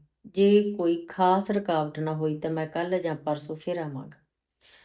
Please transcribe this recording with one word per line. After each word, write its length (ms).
ਜੇ 480
ਕੋਈ 320
ਖਾਸ 460
ਰੁਕਾਵਟ 480
ਨਾ 160
ਹੋਈ 240
ਤਾਂ 120
ਮੈਂ 160
ਕੱਲ੍ਹ 300
ਜਾਂ 180
ਪਰਸੋਂ 400
ਫਿਰ 220
ਆਵਾਂਗਾ।" 400